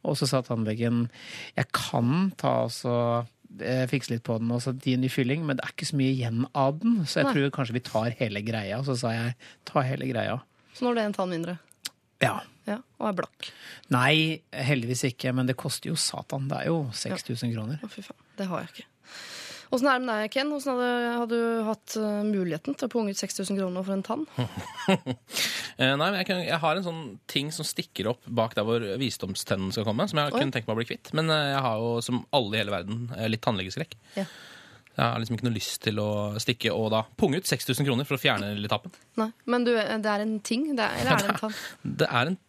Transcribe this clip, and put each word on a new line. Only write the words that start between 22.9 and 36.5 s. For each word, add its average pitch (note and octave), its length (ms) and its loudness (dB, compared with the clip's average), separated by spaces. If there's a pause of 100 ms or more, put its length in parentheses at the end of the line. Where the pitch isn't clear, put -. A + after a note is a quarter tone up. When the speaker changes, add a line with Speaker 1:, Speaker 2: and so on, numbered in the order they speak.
Speaker 2:
punge G#3+ 220 0
ut - 80 -4
seks - 160 -4
tusen G3 220 -2
kroner F#3 260 -2
for G3 80 -2
en G3 120 0
tann? D4+ 280 -4
Speaker 3:
<laughs> - 520 -6 (920)
Eh, C3 160 4
nei, D3 160 2
men G3 140 0
jeg F#3 80 -2
kan, F3+ 160 2
jeg D#3+ 160 0
har D#3+ 180 4
en F#3+ 60 -4
sånn E3 160 -6 (260)
ting C#3+ 240 0
som D3+ 160 -6
stikker - 400 -4
opp A#2 140 -2 (100)
bak A2+ 240 2
der G#2+ 80 2
hvor A2+ 200 2 (180)
visdomstennen F#2+ 760 -2
skal A2 120 0
komme, A#2 200 2
som D#3 140 2
jeg D3 100 0
Speaker 2:
Oi. A#3 80 0
Speaker 3:
kunne C3+ 160 2
tenke A2+ 140 -2
meg A2 80 0
å - 20 -2
bli A#2 80 -2
kvitt. - 300 -8
Men, D#3+ 160 2
eh, D3 180 2
jeg C#3 140 2
har A2+ 180 2
jo, A#2 60 0 (160)
som B2 160 0 (140)
alle G#2+ 200 4
i A2 60 2
hele G2+ 100 0
verden, G2+ 300 -2 (160)
eh, A2+ 100 0
litt A2 160 0
tannlegerskrekk. F#2+ 540 -2 (180)
Speaker 2:
Ja. G3 80 -2 (720)
Speaker 3:
Jeg C3+ 80 2
har A#2 160 2
liksom A2+ 160 -2
ikke A#2+ 140 0
noe A2 80 0
lyst - 260 -6
til G#2+ 160 0
å G#2+ 80 0 (320)
stikke A#2 320 2